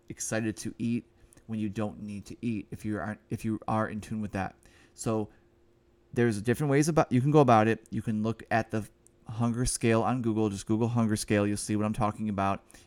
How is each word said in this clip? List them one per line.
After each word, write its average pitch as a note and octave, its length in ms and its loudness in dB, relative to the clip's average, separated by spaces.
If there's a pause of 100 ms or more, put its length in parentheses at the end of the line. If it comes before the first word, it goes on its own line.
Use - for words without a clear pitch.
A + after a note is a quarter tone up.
excited A2 480 -4
to - 220 -10
eat A#2 260 -4 (420)
when A2 120 -6
you G#2+ 100 -2
don't G#2+ 320 -6
need G2+ 240 -12
to - 160 -16
eat A2+ 300 -6
if - 120 -12
you G#2 140 -4
are, G2+ 200 -6 (120)
if A2+ 160 -6
you A2 220 -2
are A2 200 0
in G#2 140 -8
tune A2 200 -8
with G#2 100 -8
that. F#2+ 240 -6 (380)
So A2 360 -4 (840)
there's A#2 280 2
different B2+ 300 0
ways D3 180 4
about, D#3 220 2
you B2 100 4
can D3 100 2
go D#3 80 8
about A#2 280 8
it. A2 220 0
You A#2 120 -6
can G#2+ 220 -2
look A2 280 -4
at A2 200 0
the G#2+ 160 -4 (400)
hunger A#2 380 -2
scale A2+ 380 2
on A#2+ 180 -2
Google. A2 280 2
Just G2 180 -6
Google A2 200 2
hunger A2+ 300 2
scale. G#2 280 2
You'll G#2 120 -2
see - 180 -4
what G#2 100 0
I'm G#2+ 80 -2
talking G#2+ 360 -2
about. G2 340 -2 (240)